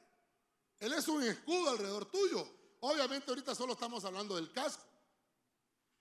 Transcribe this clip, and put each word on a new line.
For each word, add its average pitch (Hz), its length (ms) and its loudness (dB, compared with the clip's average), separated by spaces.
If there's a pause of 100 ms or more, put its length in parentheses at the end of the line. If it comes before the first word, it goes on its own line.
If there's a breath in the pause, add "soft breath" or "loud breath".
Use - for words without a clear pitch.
(800)
Él 226 140 0
es 302 120 2
un 302 160 2
escudo 302 480 2
alrededor 202 360 -2
tuyo. 359 420 2 (320)
Obviamente 269 500 0
ahorita 254 240 -2
solo 240 200 -2
estamos 233 300 -6
hablando 196 300 -4
del 160 160 -2
casco. - 320 -4 (1200)